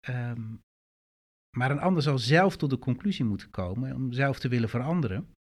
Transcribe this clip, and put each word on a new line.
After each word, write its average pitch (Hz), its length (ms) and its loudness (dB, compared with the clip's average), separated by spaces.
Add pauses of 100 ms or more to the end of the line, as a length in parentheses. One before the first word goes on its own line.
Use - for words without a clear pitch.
Ehm, 117 480 -6 (1000)
maar 127 140 0
een 143 80 -2
ander 170 240 2
zal 139 160 2
zelf 160 380 4
tot 147 120 0
de 131 100 2
conclusie 135 460 -2
moeten 101 260 -2
komen 117 440 -4
om 127 180 -4
zelf 135 260 2
te - 80 -4
willen 117 220 2
veranderen. 127 640 -2 (120)